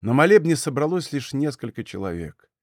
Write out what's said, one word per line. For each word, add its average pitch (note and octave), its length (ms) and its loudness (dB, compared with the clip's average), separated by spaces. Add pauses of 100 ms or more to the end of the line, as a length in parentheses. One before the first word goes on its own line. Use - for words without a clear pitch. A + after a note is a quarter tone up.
На A2 120 -2
молебне E3 420 6
собралось D3+ 560 -4
лишь C#3 220 -8
несколько C3+ 500 -6
человек. E2+ 680 -10 (140)